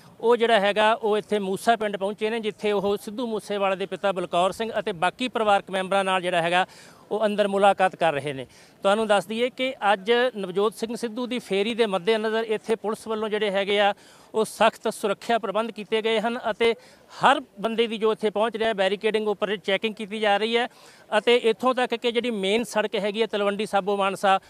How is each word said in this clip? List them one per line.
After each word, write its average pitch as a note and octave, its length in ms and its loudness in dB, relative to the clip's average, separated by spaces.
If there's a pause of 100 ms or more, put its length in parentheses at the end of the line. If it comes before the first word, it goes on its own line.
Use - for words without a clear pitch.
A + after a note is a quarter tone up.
(200)
ਉਹ A#3 180 4
ਜਿਹੜਾ A3+ 220 6
ਹੈਗਾ G#3 340 4
ਉਹ G#3+ 240 0
ਇੱਥੇ G#3 220 -2
ਮੂਸਾ G3 360 0
ਪਿੰਡ G#3 220 -4
ਪਹੁੰਚੇ G#3 320 -4
ਨੇ, A#3 100 -4
ਜਿੱਥੇ G#3 320 -4
ਉਹ G3+ 260 0
ਸਿੱਧੂ A3 300 -8
ਮੂਸੇਵਾਲੇ G3+ 480 -2
ਦੇ F#3 100 -6
ਪਿਤਾ F#3+ 260 -2
ਬਲਕੌਰ F3+ 400 0
ਸਿੰਘ A3 280 -6
ਅਤੇ G#3+ 140 -4
ਬਾਕੀ F3+ 340 -2
ਪਰਿਵਾਰਕ G#3 440 2
ਮੈਂਬਰਾਂ F#3+ 320 0
ਨਾਲ F#3+ 180 0
ਜਿਹੜਾ F3 200 0
ਹੈਗਾ F3 240 2 (460)
ਉਹ G#3+ 140 0
ਅੰਦਰ G#3 220 2
ਮੁਲਾਕਾਤ G3 480 4
ਕਰ D#3+ 180 2
ਰਹੇ C#3+ 200 -4
ਨੇ। C3 120 -10 (380)
ਤੁਹਾਨੂੰ G#3+ 240 2
ਦੱਸ G3+ 200 2
ਦਈਏ A3+ 220 -2
ਕਿ B3+ 240 -4 (200)
ਅੱਜ G3+ 180 0 (240)
ਨਵਜੋਤ G3 400 -2
ਸਿੰਘ A3+ 200 -6
ਸਿੱਧੂ A#3+ 320 -6
ਦੀ A#3+ 120 -4
ਫੇਰੀ G3+ 360 -2
ਦੇ A3+ 100 2
ਮੱਦੇਨਜ਼ਰ A3 600 0
ਇੱਥੇ G#3+ 300 -2
ਪੁਲਿਸ G#3 320 -6
ਵੱਲੋਂ A3 220 -4
ਜਿਹੜੇ G#3 220 -2
ਹੈਗੇ G3 280 0
ਆ G3+ 140 4 (400)
ਉਹ G#3+ 120 0
ਸਖਤ - 440 2
ਸੁਰੱਖਿਆ G#3+ 500 -2
ਪ੍ਰਬੰਧ G#3+ 320 -4
ਕੀਤੇ G#3+ 300 -4
ਗਏ A3 180 0
ਹਨ A#3 180 -2 (140)
ਅਤੇ A3+ 220 2 (400)
ਹਰ - 280 2 (180)
ਬੰਦੇ A3+ 280 -2
ਦੀ G#3+ 100 -6
ਜੋ A3 140 0
ਇੱਥੇ G#3+ 180 -2
ਪਹੁੰਚ G#3 280 -2
ਰਿਹਾ A3 160 0
ਬੈਰੀਕੇਡਿੰਗ G3+ 540 0
ਉੱਪਰ G#3 300 -2
ਚੈਕਿੰਗ G3+ 380 -2
ਕੀਤੀ G#3+ 240 -10
ਜਾ G#3 180 2
ਰਹੀ A3+ 200 0
ਹੈ A#3+ 100 0 (500)
ਅਤੇ A#3 180 4 (100)
ਇੱਥੋਂ A#3 280 2
ਤੱਕ A#3+ 220 0
ਕਿ A#3 160 -2
ਜਿਹੜੀ A#3+ 260 -2
ਮੇਨ G3+ 280 0
ਸੜਕ G#3+ 320 -2
ਹੈਗੀ G#3 240 -2
ਹੈ A3 60 0
ਤਲਵੰਡੀ G#3 380 -2
ਸਾਬੋ G3 320 -2
ਮਾਨਸਾ, F#3+ 420 2 (100)